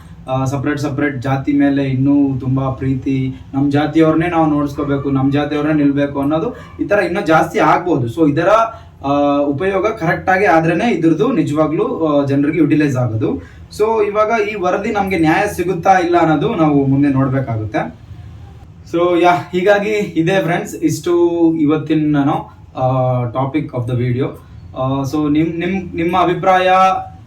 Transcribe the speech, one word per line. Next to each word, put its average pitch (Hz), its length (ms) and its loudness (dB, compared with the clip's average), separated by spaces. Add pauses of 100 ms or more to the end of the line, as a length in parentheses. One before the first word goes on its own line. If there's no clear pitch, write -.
(300)
ಆ, 131 160 -2
ಸಪರೇಟ್ 135 340 -2
ಸಪರೇಟ್ 135 420 -4
ಜಾತಿ 135 320 -2
ಮೇಲೆ 143 300 2
ಇನ್ನೂ 135 560 2
ತುಂಬಾ 135 300 -2
ಪ್ರೀತಿ, 131 720 -4 (120)
ನಮ್ 139 180 2
ಜಾತಿಯವ್ರನ್ನೇ 156 560 2
ನಾವು 165 180 2
ನೋಡ್ಸ್ಕೋಬೇಕು, 139 680 -2
ನಮ್ 135 200 2
ಜಾತಿಯವ್ರನ್ನೇ 147 520 0
ನಿಲ್ಬೇಕು 139 360 0
ಅನ್ನೋದು 160 360 0 (260)
ಈ 143 60 -2
ತರ 202 120 2
ಇನ್ನೂ 180 220 -2
ಜಾಸ್ತಿ 160 380 2
ಆಗ್ಬೋದು. 156 480 2
So, 151 240 2
ಇದರ, 165 180 2 (560)
ಆ, 143 320 0
ಉಪಯೋಗ 180 500 -2
ಕರೆಕ್ಟ್ 165 420 -2
ಆಗಿ 190 160 4
ಆದ್ರೇನೆ 175 480 2
ಇದ್ರದ್ದು 165 380 2
ನಿಜವಾಗ್ಲೂ, 160 760 0
ಆ, 143 200 2
ಜನರಿಗೆ 143 340 2
ಯುಟಿಲೈಸ್ 147 380 2
ಆಗೋದು. 127 440 -2 (360)
So, 214 300 2
ಇವಾಗ 214 240 0 (200)
ಈ 220 40 -8
ವರದಿ 190 360 -2
ನಮ್ಗೆ 190 260 -2
ನ್ಯಾಯ 170 300 2
ಸಿಗುತ್ತಾ 180 500 0
ಇಲ್ಲ 170 200 2
ಅನ್ನೋದು 156 380 2
ನಾವು 147 300 2
ಮುಂದೆ 139 240 2
ನೋಡ್ಬೇಕಾಗುತ್ತೆ. 131 1000 -2 (840)
So, 175 300 2
ಯಾ, 175 120 4 (160)
ಹೀಗಾಗಿ 202 380 0
ಇದೆ 180 540 0
ಫ್ರೆಂಡ್ಸ್, 160 320 -4
ಇಷ್ಟು 175 540 0 (260)
ಇವತ್ತಿನ 151 640 0
ನಾನು, 139 160 2 (440)
ಆ, 131 100 -2 (440)
topic 135 320 -4
of 123 280 -6
the 123 140 -2
video. 127 220 -2 (500)
ಆ, 135 240 -2
so 147 300 -2
ನಿಮ್, 165 280 0
ನಿಮ್, 185 360 -4
ನಿಮ್ಮ 170 220 -2
ಅಭಿಪ್ರಾಯ 180 540 2 (560)